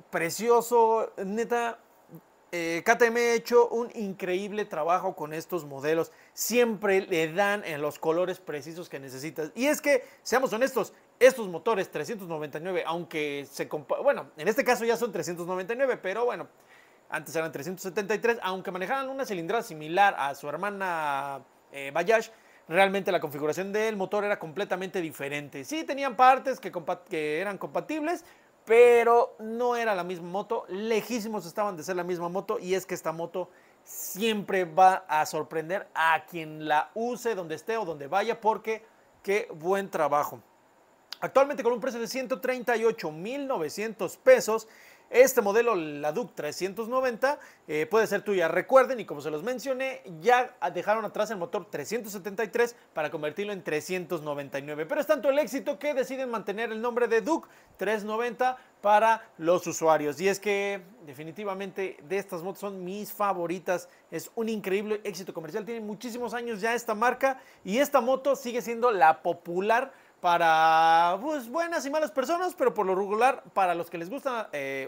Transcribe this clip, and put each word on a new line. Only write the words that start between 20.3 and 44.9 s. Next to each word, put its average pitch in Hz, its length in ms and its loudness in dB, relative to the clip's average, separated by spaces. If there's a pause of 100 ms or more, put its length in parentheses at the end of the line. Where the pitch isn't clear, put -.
su 147 140 -12
hermana, 151 960 -4 (260)
eh, 139 220 -10
Bayash, 202 380 2 (380)
realmente 190 420 4
la 170 80 4
configuración 151 540 -4
del 214 240 0
motor 196 260 -2
era 202 160 0
completamente 185 640 -4
diferente. 143 640 -6
Sí, 311 180 -6
tenían 269 320 -4
partes 262 460 6
que 180 100 -8
compa-, 175 320 -6
que 151 380 -4
eran 196 180 -4
compatibles, 294 680 -4 (400)
pero 233 760 8
no 233 340 -2
era 226 180 0
la 175 120 -2
misma 175 240 -8
moto, 202 400 -6
lejísimos 214 800 -4
estaban 202 300 -4
de 151 60 -12
ser 180 140 -4
la 175 80 -2
misma 175 240 -4
moto, 190 320 -4
y 180 140 -2
es 185 120 -2
que 180 80 -6
esta 160 160 -4
moto 170 400 -6 (320)
siempre 190 840 -2
va 185 420 6
a 151 180 2
sorprender 160 720 -4
a 160 300 2
quien 156 420 -10
la 151 260 0
use, 233 400 -4
donde 165 220 -8
esté 220 200 -6
o 220 80 -2
donde 147 220 -10
vaya, 220 340 -2
porque 220 460 -2 (380)
qué 196 280 0
buen 185 380 -2
trabajo. 143 500 0 (800)
Actualmente 262 440 2
con 233 80 2
un 233 80 -4
precio 240 180 -4
de 226 80 -6
ciento 254 340 -6
treinta 247 360 -2
y 226 80 0
ocho 220 260 0
mil 240 380 -8
novecientos 202 680 -4
pesos, 220 520 6 (420)